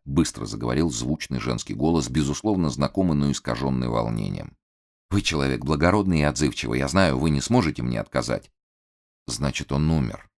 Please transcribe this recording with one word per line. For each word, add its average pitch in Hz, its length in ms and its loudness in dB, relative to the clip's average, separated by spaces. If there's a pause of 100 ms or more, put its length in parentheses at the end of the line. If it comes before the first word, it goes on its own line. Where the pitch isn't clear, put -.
быстро 69 420 0
заговорил 60 440 0
звучный 64 500 -4
женский 58 340 -4
голос, 76 360 2
безусловно 78 600 0
знакомый, 76 460 0
но 71 160 2
искажённый 62 560 -2
волнением. 53 720 -4 (520)
Вы 101 120 2
человек 67 420 0
благородный 85 560 2
и 73 40 4
отзывчивый, 64 560 0
я 69 100 -2
знаю, 80 280 4
вы 78 120 2
не 71 100 2
сможете 85 420 2
мне 60 200 -2
отказать. 60 500 -4 (760)
Значит, 67 460 -4
он 76 180 2
умер. 64 500 -2